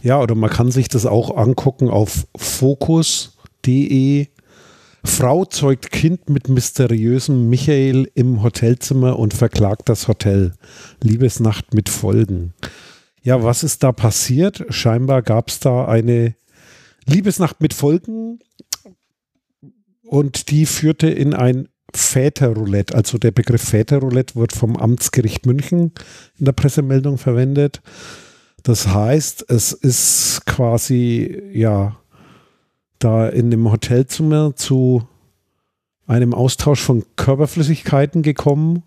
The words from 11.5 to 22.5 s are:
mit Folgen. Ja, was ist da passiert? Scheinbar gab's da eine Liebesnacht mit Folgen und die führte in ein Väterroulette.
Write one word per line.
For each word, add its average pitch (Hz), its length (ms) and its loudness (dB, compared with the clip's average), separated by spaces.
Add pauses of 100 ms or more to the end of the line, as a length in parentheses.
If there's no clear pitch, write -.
mit 113 160 0
Folgen. 98 640 -2 (720)
Ja, 123 200 0
was 117 220 0
ist - 180 -4
da 131 100 4
passiert? 127 760 0
Scheinbar 127 540 0
gab's 110 360 -2
da 127 280 0
eine 117 480 2 (720)
Liebesnacht 185 560 0
mit 151 100 0
Folgen 220 680 -4 (1600)
und 143 480 -2
die 151 160 2
führte 160 420 0
in 147 240 0
ein 127 360 0 (260)
Väterroulette. 110 1000 0